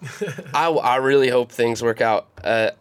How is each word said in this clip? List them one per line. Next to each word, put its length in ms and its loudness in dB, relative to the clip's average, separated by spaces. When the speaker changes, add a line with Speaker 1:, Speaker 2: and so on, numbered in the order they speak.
Speaker 1:
<laughs> 340 -10
Speaker 2:
I, 160 0
I 260 0
really 340 2
hope 220 0
things 320 -2
work 180 -2
out 260 0
at 380 0